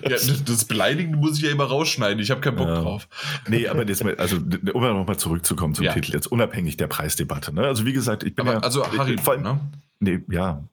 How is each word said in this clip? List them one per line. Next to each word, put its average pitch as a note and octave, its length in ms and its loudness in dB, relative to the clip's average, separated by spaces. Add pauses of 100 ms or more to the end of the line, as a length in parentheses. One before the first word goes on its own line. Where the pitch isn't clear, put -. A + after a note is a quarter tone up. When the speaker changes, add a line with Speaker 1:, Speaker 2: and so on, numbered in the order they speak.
Speaker 1:
das, C3 340 2
das A#2+ 220 0
Beleidigende D3+ 520 2
muss D3+ 200 2
ich D3 60 -2
ja D3 80 2
immer C#3+ 120 2
rausschneiden. B2+ 560 2
Ich G#2 100 0
hab C3+ 120 0
keinen B2+ 160 0
Bock F2 100 2
Speaker 2:
Ja. E2 140 2
Speaker 1:
drauf. F#2 260 -4 (400)
Speaker 2:
Nee, A2+ 220 2
aber A#2 180 0
jetzt G2 160 0
mal, G#2 120 0
also, F2+ 220 0
d-, F2+ 340 -2
um B2 100 0
noch G2+ 260 2
mal F#2+ 100 0
zurückzukommen E2 580 0
zum F#2 100 0
Speaker 1:
Ja. E2 80 2
Speaker 2:
Titel, - 200 -2
jetzt - 140 -2
unabhängig G#2 480 0
der D#2+ 120 -2
Preisdebatte, D2 680 -2
ne? F2+ 100 0
Also, B2+ 220 0
wie C3 80 0
gesagt, A2+ 300 0
ich G#2 120 -4
bin A2 120 -2
Speaker 1:
Aber, A#2 100 2
Speaker 2:
ja, - 60 -2
Speaker 1:
also, B2 280 0
Speaker 2:
ich, G#2 60 0
Speaker 1:
Haribo, C3 240 0
Speaker 2:
vor C#3 120 4
allem, - 100 -2
Speaker 1:
ne? C3 160 0 (400)
Speaker 2:
nee, F#2 200 2 (100)
ja, F2 320 -2 (120)